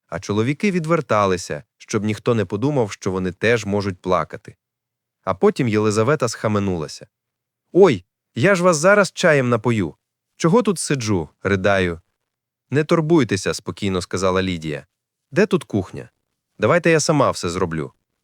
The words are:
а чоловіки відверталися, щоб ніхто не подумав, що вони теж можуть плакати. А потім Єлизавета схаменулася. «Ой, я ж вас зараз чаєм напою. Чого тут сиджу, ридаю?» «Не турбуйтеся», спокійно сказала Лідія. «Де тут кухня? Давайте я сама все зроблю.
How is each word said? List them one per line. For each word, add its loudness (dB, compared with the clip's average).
а -8
чоловіки -2
відверталися, -2
щоб -4
ніхто -2
не 0
подумав, -2
що -6
вони -4
теж 0
можуть -4
плакати. -4
А -2
потім 0
Єлизавета 0
схаменулася. -4
«Ой, 6
я 4
ж -2
вас 4
зараз 4
чаєм 2
напою. 0
Чого 2
тут -2
сиджу, -4
ридаю?» 0
«Не 0
турбуйтеся», 0
спокійно -6
сказала -2
Лідія. -6
«Де 2
тут -2
кухня? -6
Давайте 2
я 4
сама 2
все -6
зроблю. -4